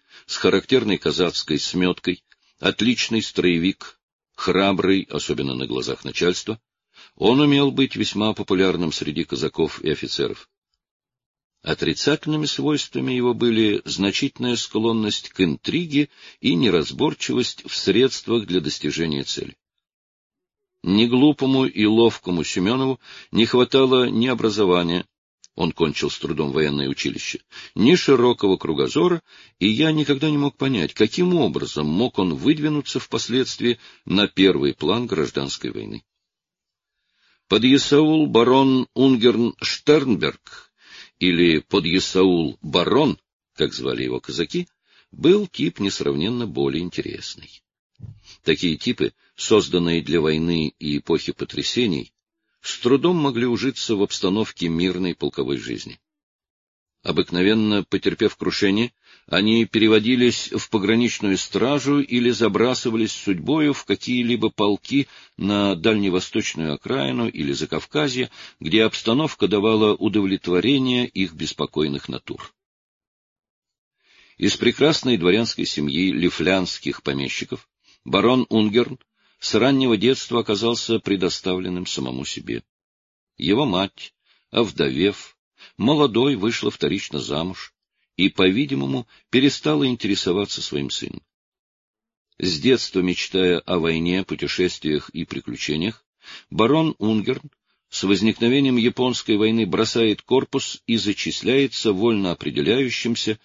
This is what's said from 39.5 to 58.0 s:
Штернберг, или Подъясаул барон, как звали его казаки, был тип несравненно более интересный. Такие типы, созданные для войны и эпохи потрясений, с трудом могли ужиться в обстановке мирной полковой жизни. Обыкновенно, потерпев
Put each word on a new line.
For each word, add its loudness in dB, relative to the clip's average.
Штернберг, 0
или 4
Подъясаул 2
барон, 2
как -2
звали -6
его -4
казаки, -6
был 2
тип -6
несравненно -2
более -2
интересный. -12
Такие 0
типы, -4
созданные 2
для 0
войны 0
и -4
эпохи -2
потрясений, -4
с -10
трудом 2
могли 0
ужиться -2
в 0
обстановке -2
мирной 0
полковой -4
жизни. -10
Обыкновенно, 2
потерпев -2